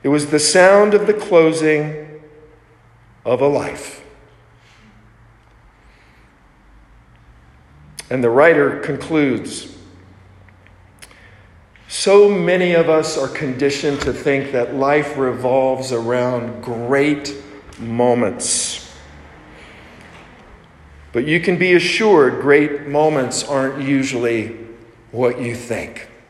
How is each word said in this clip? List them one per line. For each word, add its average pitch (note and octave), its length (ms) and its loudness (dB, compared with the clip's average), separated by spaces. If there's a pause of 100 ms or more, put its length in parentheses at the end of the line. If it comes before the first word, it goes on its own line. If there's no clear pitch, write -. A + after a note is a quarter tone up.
It C#3 60 -2
was D3 200 0
the D3+ 100 2
sound G3 560 6
of G#3 120 4
the G#3+ 60 2
closing D#3 1080 0 (1000)
of A#2+ 200 0
a C#3 40 2
life. - 540 -4 (4000)
And B2+ 160 -2
the A#2 60 4
writer C#3+ 480 4
concludes, C#3 1000 -4 (2000)
"So G3+ 440 4
many F3+ 420 0
of E3 160 4
us D#3 300 0
are C3+ 100 -4
conditioned C#3 720 -4
to B2+ 140 -4
think C#3 380 -2
that B2 220 -2
life C#3+ 440 0
revolves B2+ 760 -2
around A#2 680 -4
great C3+ 720 -2 (440)
moments. A#2 1120 -2 (2250)
But B2 140 -4
you E3 140 0
can F3+ 180 0
be F3+ 160 2
assured F3 680 2
great C#3+ 480 2
moments C#3+ 580 -2
aren't C#3 360 -4
usually A#2+ 800 -2 (520)
what A#2+ 280 -2
you A#2 140 -6
think." - 540 -10 (220)